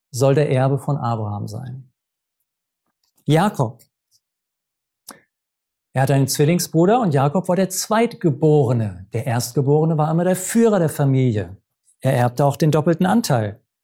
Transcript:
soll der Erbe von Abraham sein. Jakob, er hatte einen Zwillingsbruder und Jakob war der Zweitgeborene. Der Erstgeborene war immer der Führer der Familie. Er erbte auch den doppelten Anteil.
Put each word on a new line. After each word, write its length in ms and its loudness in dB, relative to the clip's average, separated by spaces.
soll 240 2
der 160 0
Erbe 280 0
von 180 -4
Abraham 500 -6
sein. 460 -14
Jakob, 580 0
er 100 0
hatte 100 2
einen 140 2
Zwillingsbruder 720 2
und 120 0
Jakob 340 0
war 80 0
der 140 0
Zweitgeborene. 1400 0
Der 120 -6
Erstgeborene 720 0
war 140 0
immer 120 0
der 120 2
Führer 440 2
der 100 2
Familie. 680 0
Er 120 0
erbte 320 0
auch 100 0
den 160 2
doppelten 340 0
Anteil. 580 -2